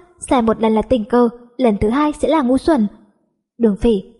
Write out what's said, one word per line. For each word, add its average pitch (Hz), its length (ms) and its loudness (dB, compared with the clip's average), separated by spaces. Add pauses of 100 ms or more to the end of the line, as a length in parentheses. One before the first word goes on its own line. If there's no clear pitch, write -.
(200)
Sai 262 220 0
một 220 200 0
lần 220 120 0
là 214 80 0
tình 214 240 -2
cờ, 240 240 2 (280)
lần 226 240 0
thứ 214 80 0
hai 294 240 0
sẽ - 140 -6
là 302 140 0
ngu 254 160 0
xuẩn. 262 300 0 (720)
Đường 220 180 2
Phỉ, 214 280 0 (160)